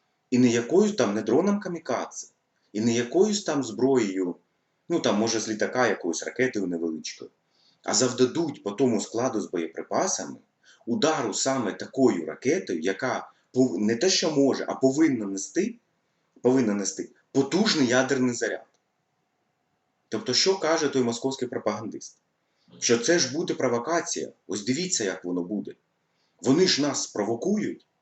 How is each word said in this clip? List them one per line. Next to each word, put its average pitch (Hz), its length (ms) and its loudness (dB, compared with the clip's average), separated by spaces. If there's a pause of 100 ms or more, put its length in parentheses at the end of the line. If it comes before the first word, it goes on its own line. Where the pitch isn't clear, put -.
(300)
і 123 80 2
не 123 100 8
якоюсь 147 460 2
там, 107 200 0
не 107 80 -2
дроном 180 380 2
камікадзе, 156 640 -8 (460)
і 104 80 -4
не 117 120 2
якоюсь 170 520 2
там 143 200 -2
зброєю, 104 720 2 (520)
ну, 165 120 0
там, 104 180 2
може, 110 220 0
з 110 80 -6
літака 113 400 0
якоюсь 90 340 -2
ракетою 117 440 -2
невеличкою, 82 640 -6 (520)
а - 120 -4
завдадуть 123 680 0
по 101 80 -4
тому 113 300 2
складу 117 400 -4
з 87 100 -8
боєприпасами 85 840 -4 (500)
удару 120 480 0
саме 127 380 -2
такою 104 540 0
ракетою, 110 540 -2
яка 95 500 -4 (240)
пов-, 123 240 2
не 107 180 2
те, 185 140 2
що 180 200 0
може, 139 380 2
а - 60 -4
повинна 135 520 2
нести, - 480 -4 (680)
повинна 123 320 4
нести - 360 -6 (220)
потужний 156 540 2
ядерний 127 480 2
заряд. 104 320 -4 (1400)
Тобто, 113 260 -4
що 190 240 2
каже 156 300 0
той 131 140 2
московський 123 460 -2
пропагандист? - 720 -6 (600)
Що 120 200 4
це 170 200 2
ж 127 140 0
буде 165 220 -4
провокація, 120 800 -2 (140)
ось 104 180 -6
дивіться, 135 400 -2
як 87 200 -4
воно 90 180 -4
буде. 98 320 -6 (640)
Вони 151 260 4
ж 139 160 2
нас 139 200 -2
спровокують, - 840 -4 (160)